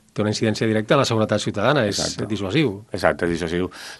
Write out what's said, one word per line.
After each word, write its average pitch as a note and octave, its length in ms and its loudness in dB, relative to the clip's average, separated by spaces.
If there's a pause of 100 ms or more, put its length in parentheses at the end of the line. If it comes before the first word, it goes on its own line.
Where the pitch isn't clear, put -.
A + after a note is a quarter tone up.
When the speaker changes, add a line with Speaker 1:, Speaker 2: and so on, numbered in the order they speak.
(120)
Speaker 1:
té - 100 -4
una G#2+ 100 2
incidència A2 360 0
directa G#2+ 280 2
en C#3 40 4
la B2 60 2
seguretat A2 340 2
ciutadana, A2+ 480 0
és G2 120 -2
Speaker 2:
Exacte. - 280 -4
Speaker 1:
dissuasiu. G#2 640 -2
Speaker 2:
Exacte, E2+ 340 2
és F2 60 2
dissuasiu. F2 380 -2 (300)